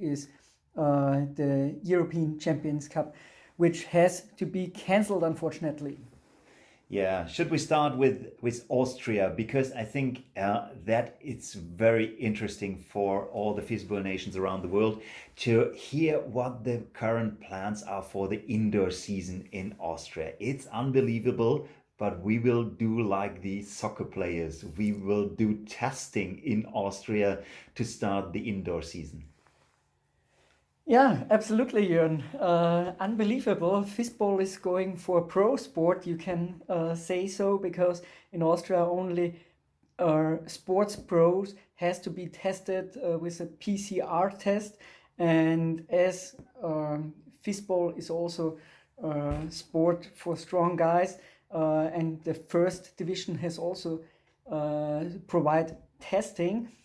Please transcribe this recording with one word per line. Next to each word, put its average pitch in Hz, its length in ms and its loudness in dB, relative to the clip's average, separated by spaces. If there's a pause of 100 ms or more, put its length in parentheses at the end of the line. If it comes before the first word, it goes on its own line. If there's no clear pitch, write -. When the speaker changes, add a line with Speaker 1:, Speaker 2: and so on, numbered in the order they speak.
Speaker 1:
is, 143 280 -4 (480)
uh, 143 460 4 (120)
the 143 480 2
European 165 560 2
Champions 151 480 -2
Cup, - 260 -4 (440)
which 170 300 4
has 175 500 4
to 180 100 -2
be 185 220 -4
cancelled, 196 560 2
unfortunately. 151 720 -4 (920)
Speaker 2:
Yeah, 95 360 0
should 160 240 -2
we 156 80 2
start 147 400 2
with, 127 300 2 (120)
with 120 280 -2
Austria? 113 680 2
Because 131 360 0
I 117 100 -8
think, 127 420 -4 (120)
uh, 101 320 0 (160)
that 113 360 0
it's - 340 -12
very 110 640 2
interesting 104 600 -4
for 98 480 -2
all 104 280 -2
the - 60 -4
Fistball 101 440 -4
nations 95 320 -6
around 92 260 -2
the 90 60 -6
world 107 340 2 (340)
to 117 360 4
hear 151 480 0
what 120 420 -4
the 120 300 -2
current 113 480 -2
plans 98 420 -6
are 98 200 -6
for 98 260 -4
the 101 180 -4
indoor 104 460 2
season 92 580 -8
in 98 300 -8
Austria. 82 580 -8
It's 139 300 -4
unbelievable, 123 1000 0 (320)
but 92 240 -2
we 110 160 2
will 117 240 4
do 110 400 0
like 98 400 -2
the 98 200 -6
soccer - 420 -8
players. 85 600 -4 (140)
We 104 140 2
will 101 360 0
do 107 280 0 (100)
testing 104 720 -4
in 110 340 -2
Austria 101 680 0 (340)
to 120 100 -2
start 98 480 -2
the 113 160 -4
indoor 87 340 -4
season. 78 420 -12 (1700)
Speaker 1:
Yeah, 233 380 6
absolutely, 214 580 4
Jörn. 160 360 4 (180)
Uh, 175 580 4
unbelievable. 202 840 2
Fistball 202 580 0
is 190 160 -2
going 185 400 0
for 175 220 2
a 170 40 4
pro 202 340 4
sport, 180 500 0
you 170 100 -2
can, 175 500 -4
uh, 165 280 0
say 180 320 -4
so, 196 320 0
because 180 420 0 (320)
in 165 100 -2
Austria 170 440 4
only, 175 520 0 (600)
uh, 160 380 4 (100)
sports 202 500 0
pros 180 580 4 (200)
has 175 260 -2
to - 80 -8
be 175 200 -8
tested, 185 760 -4
uh, 170 140 0
with 170 240 -6
a - 20 -6
P 196 320 -4
C 196 240 -4
R 180 300 0
test. 202 480 -2 (400)
And 165 720 4
as, 180 460 2 (260)
um, 156 500 -2 (320)
fistball 180 540 0
is 165 100 -10
also 165 480 -2 (480)
a 147 300 -2 (160)
sport 170 680 0
for 170 220 -6
strong 180 360 0
guys, 170 440 2 (340)
uh, 156 400 2
and 165 320 -4
the 165 80 -2
first 175 640 -2
division 185 400 -4
has 165 220 -4
also, 165 420 -4 (500)
uh, 151 540 -2 (220)
provide 160 500 2 (240)
testing, 208 720 -2 (120)